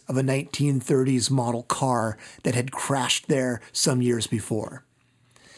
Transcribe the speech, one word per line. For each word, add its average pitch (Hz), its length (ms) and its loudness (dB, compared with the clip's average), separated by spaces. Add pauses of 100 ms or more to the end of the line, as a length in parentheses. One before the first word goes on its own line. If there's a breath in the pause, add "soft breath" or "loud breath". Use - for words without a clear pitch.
of 127 80 0
a 135 60 2
nineteen 135 580 0
thirties 131 500 2
model 120 320 0
car 113 540 0 (260 loud breath)
that 117 120 0
had 123 180 -2
crashed - 560 -2
there 127 320 0 (100)
some 127 300 2
years 120 260 2
before. - 560 -6 (760 loud breath)